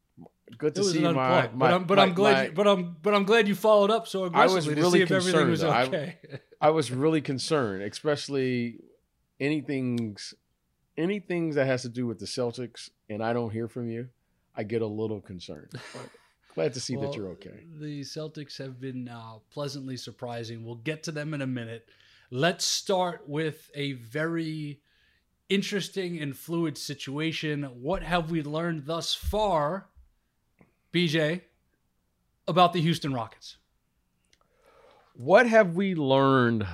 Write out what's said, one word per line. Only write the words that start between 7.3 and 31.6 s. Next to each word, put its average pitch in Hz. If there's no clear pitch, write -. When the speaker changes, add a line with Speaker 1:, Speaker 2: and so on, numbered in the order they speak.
Speaker 1:
especially 127
anything's, 131
anything 175
that 139
has 127
to 127
do 120
with 113
the 104
Celtics, 120
and 107
I 113
don't 120
hear 113
from 120
you, 117
I 120
get 110
a 113
little 107
concerned. 87
Speaker 2:
<laughs> -
Speaker 1:
But -
glad 156
to 127
see 127
that 135
Speaker 2:
Well, 139
Speaker 1:
you're 98
okay. -
Speaker 2:
the 147
Celtics 151
have 135
been, 127
uh, 113
pleasantly 135
surprising. 117
We'll 117
get 156
to 170
them 151
in 143
a 135
minute. 117
Let's 160
start 180
with 151
a 143
very 151
interesting 190
and 143
fluid 165
situation. 147
What 139
have 165
we 170
learned 156
thus 160
far, 190
B 175
J, 160